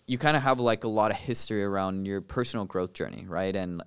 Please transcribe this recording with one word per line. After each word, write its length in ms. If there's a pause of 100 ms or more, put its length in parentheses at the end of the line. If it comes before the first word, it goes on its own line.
you 120
kinda 200
have, 220
like, 240
a 40
lot 220
of 60
history 480
around 400
your 160
personal 460
growth 260
journey, 340
right? 300
And, 300